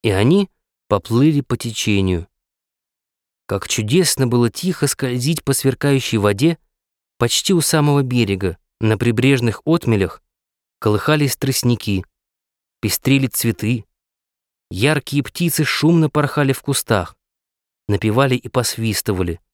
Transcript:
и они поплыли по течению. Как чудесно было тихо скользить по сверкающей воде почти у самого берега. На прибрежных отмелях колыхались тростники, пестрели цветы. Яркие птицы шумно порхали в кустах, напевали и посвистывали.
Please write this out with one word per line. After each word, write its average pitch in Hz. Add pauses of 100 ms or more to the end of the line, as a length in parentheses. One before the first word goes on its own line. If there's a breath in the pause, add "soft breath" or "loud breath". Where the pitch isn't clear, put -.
и 110
они 139 (380)
поплыли 135
по 123
течению. 98 (1160)
Как 101
чудесно 131
было 120
тихо 175
скользить 131
по 135
сверкающей 135
воде 104 (580)
почти -
у 165
самого 147
берега. 98 (220)
На 110
прибрежных 120
отмелях 113 (560)
колыхались 139
тростники, 120 (760)
пестрели 135
цветы. 117 (840)
Яркие 139
птицы 165
шумно 160
порхали 143
в -
кустах, 113 (720)
напевали 110
и 120
посвистывали. 101 (140)